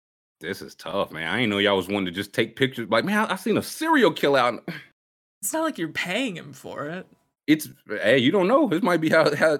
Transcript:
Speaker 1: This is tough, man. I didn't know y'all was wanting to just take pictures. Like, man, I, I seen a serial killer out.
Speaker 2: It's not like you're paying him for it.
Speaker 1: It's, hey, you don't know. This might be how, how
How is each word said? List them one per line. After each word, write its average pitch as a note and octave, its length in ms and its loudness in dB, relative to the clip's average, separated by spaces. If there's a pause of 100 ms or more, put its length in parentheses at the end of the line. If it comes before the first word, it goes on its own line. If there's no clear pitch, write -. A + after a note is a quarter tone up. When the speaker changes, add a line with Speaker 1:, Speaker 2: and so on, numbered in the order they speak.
(400)
Speaker 1:
This F2 220 -8
is - 120 -16
tough, F2+ 380 -4
man. D#2+ 160 -8
I F2+ 100 -2
didn't A#2+ 120 0
know G2+ 80 0
y'all G2+ 180 4
was F#2 140 -2
wanting G2+ 160 -2
to F2+ 60 -6
just F#2+ 220 -8
take A2 220 -2
pictures. C3 340 -2
Like, A2+ 160 2
man, G#3 220 0
I, F3+ 60 -4
I - 20 -8
seen G3 220 -2
a A#2 40 -2
serial D4 500 2
killer C#3 280 2
out. A#2+ 240 0 (800)
Speaker 2:
It's - 120 -6
not D#4+ 100 -2
like D#4+ 140 -4
you're E3 120 -6
paying F#3+ 480 -6
him C#3 160 -16
for A#2+ 340 -12
it. F3 180 -10 (400)
Speaker 1:
It's, D3+ 220 2 (200)
hey, G#2 320 2
you B2+ 120 2
don't F#3 160 4
know. C4+ 220 4
This D#3+ 140 0
might F3 180 2
be D#3 80 0
how, D#3 260 4
how D#3 240 2